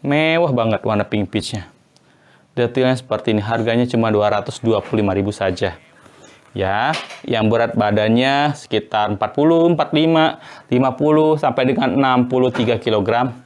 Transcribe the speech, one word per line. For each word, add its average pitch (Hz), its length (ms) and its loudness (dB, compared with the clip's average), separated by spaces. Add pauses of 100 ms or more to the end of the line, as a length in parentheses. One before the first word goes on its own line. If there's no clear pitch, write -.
Mewah 156 480 0
banget 113 320 0
warna 104 240 0
pink 104 240 -4
peach-nya. 104 400 -6 (800)
Detailnya 127 460 0
seperti - 320 -4
ini. 104 100 0
Harganya 117 460 0
cuma 113 240 0
dua 104 240 2
ratus - 240 -6
dua 110 240 0
puluh 110 200 -2
lima 98 120 0
ribu 101 160 0
saja. 95 480 -4 (760)
Ya, 104 400 -2 (320)
yang 110 240 0
berat 117 240 0
badannya 117 800 2
sekitar 107 560 -4
empat - 240 -4
puluh, 165 400 4
empat 151 160 -2
puluh 156 160 2
lima, 160 320 2 (320)
lima 131 240 2
puluh 156 400 4
sampai 135 320 0
dengan 135 280 0
enam 127 360 2
puluh 127 160 2
tiga 117 320 0
kilogram. 113 680 -2